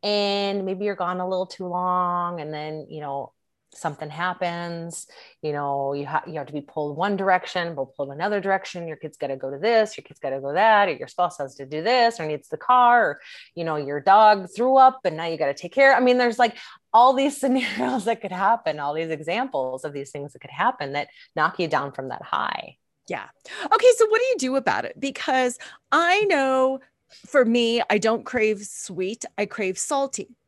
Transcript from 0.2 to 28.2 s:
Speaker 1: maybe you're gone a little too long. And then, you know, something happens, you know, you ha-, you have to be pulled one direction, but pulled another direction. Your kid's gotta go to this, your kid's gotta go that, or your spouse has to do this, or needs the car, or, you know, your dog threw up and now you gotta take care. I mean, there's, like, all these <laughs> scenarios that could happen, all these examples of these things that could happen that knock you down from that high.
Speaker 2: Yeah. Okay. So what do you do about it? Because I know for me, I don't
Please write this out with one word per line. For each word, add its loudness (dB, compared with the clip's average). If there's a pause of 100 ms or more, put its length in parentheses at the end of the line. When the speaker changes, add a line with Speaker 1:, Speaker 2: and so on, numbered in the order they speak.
Speaker 1:
maybe -6
you're -2
gone -4
a -4
little -2
too -12
long. -2
And -10
then, -10
you -12
know, -8 (400)
something -10
happens, -6 (340)
you -6
know, -4
you -6
ha-, -6
you -14
have -8
to -18
be -8
pulled -6
one -2
direction, 0
but -6 (100)
pulled -6
another -4
direction. -4
Your -10
kid's -14
gotta -6
go -8
to -10
this, 2
your -16
kid's -20
gotta -4
go -6
that, 4
or -2
your -10
spouse -2
has -8
to -12
do -8
this, 2
or -4
needs -6
the -8
car, 6
or, -2 (340)
you -6
know, -2
your -6
dog 6
threw 2
up 8
and 0
now -6
you -4
gotta 0
take -12
care. 6
I 4
mean, 4
there's, 0
like, 2 (360)
all 8
these 0
<laughs> -10
scenarios -2
that -2
could -10
happen, 0
all -4
these -4
examples -4
of -8
these -10
things -12
that -20
could -20
happen -2
that -6 (260)
knock 0
you 0
down -2
from -10
that -10
high. -6 (320)
Speaker 2:
Yeah. -10 (380)
Okay. 6
So 4
what 2
do 0
you 0
do -2
about 0
it? -10
Because -2 (320)
I 4
know 2 (460)
for 4
me, 2
I 4
don't 0